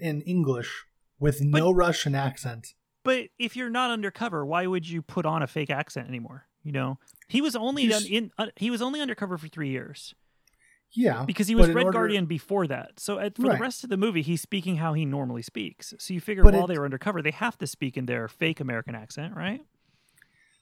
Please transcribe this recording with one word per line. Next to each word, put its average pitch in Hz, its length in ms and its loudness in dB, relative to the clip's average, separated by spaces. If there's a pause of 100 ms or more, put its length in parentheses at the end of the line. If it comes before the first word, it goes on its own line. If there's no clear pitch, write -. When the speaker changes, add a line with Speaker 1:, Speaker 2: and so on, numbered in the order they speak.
Speaker 1:
in 151 220 -4
English 143 640 -2 (340)
with 143 220 2
Speaker 2:
But 147 200 4
Speaker 1:
no 175 100 6
Russian 175 440 2
accent. 127 540 -4 (360)
Speaker 2:
But 254 220 0 (120)
if 240 160 -4
you're 247 160 -6
not 247 200 0
undercover, 202 560 -2
why 170 200 0
would 180 220 -2
you 170 140 -4
put 165 240 -4
on 156 160 0
a 135 40 0
fake 147 240 -4
accent 135 380 -4
anymore? 127 380 -12 (160)
You 151 100 -8
know, 135 260 -2 (300)
he 269 140 2
was 294 120 0
only 262 280 -2
Speaker 1:
He's 226 100 4
Speaker 2:
done 208 180 0
in, 214 280 -2
uh, 220 80 -2 (100)
he 226 140 -2
was 240 100 -2
only 294 220 -4
undercover 208 340 -4
for 156 120 -12
three 151 200 -6
years. - 460 -8 (760)
Speaker 1:
Yeah, 151 340 2
Speaker 2:
Because 190 220 0
he 226 80 2
was 190 100 12
Speaker 1:
but 165 40 6
in 165 60 4
Speaker 2:
Red 170 100 4
Speaker 1:
order 208 120 2
Speaker 2:
Guardian 208 280 2
before 170 420 -2
that. - 320 -8
So 202 180 -6
at, 202 180 -4
for 240 60 -2
the 262 60 4
Speaker 1:
Right. 160 120 4
Speaker 2:
rest 254 240 -6
of 247 60 -12
the 196 60 0
movie, 190 260 2
he's 160 180 -2
speaking 185 360 -4
how 156 180 -2
he 156 100 0
normally 131 380 -4
speaks. - 560 -12
So - 160 -8
you 170 60 -4
figure 196 240 2
Speaker 1:
But 202 100 12
Speaker 2:
while 196 100 2
Speaker 1:
it 180 40 -2
Speaker 2:
they 170 100 -2
were 143 60 -2
undercover, 160 380 -4
they 147 100 -2
have 233 260 -6
to - 80 -6
speak 131 300 -6
in 127 100 -6
their 120 220 -6
fake 160 320 -4
American 120 340 -6
accent, 113 420 -12
right? 196 240 -6 (1000)